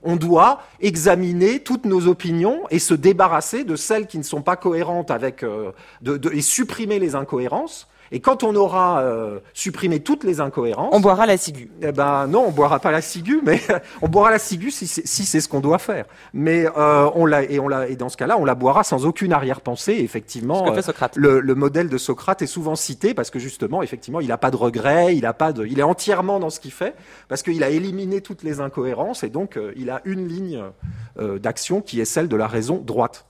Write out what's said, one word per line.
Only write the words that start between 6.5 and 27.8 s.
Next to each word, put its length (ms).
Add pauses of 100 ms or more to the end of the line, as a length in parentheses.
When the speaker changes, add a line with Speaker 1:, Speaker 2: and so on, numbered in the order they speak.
Speaker 1:
les 160
incohérences. 720 (260)
Et 60
quand 240
on 120
aura, 440
euh, 400 (140)
supprimé 480
toutes 240
les 160
incohérences, 520
Speaker 2:
On 60
boira 260
la 120
ciguë. 340 (100)
Speaker 1:
eh 120
ben 340
non, 200
on 40
boira 280
pas 120
la 100
ciguë, 400
mais 200 (200)
<laughs> 200
on 80
boira 220
la 60
ciguë 320
si 160
c'est, 220
si 160
c'est 160
ce 80
qu'on 140
doit 160
faire. 260 (300)
Mais, 320 (100)
euh, 400
on 100
la, 180
et 180
on 80
la, 180
et 80
dans 140
ce 80
cas-là, 200
on 60
la 100
boira 300
sans 220
aucune 260
arrière-pensée. 600
Effectivement, 720
Speaker 2:
Ce 60
que 20
fait 60
Speaker 1:
euh, 20
Speaker 2:
Socrate. 340
Speaker 1:
le, 240
le 160
modèle 320
de 100
Socrate 440
est 60
souvent 280
cité 380
parce 160
que 100
justement, 420
effectivement, 380
il 140
a 40
pas 140
de 60
regrets, 580
il 100
a 60
pas 220
de, 120
il 140
est 40
entièrement 580
dans 80
ce 100
qu'il 140
fait 220 (340)
parce 140
qu'il 200
a 60
éliminé 500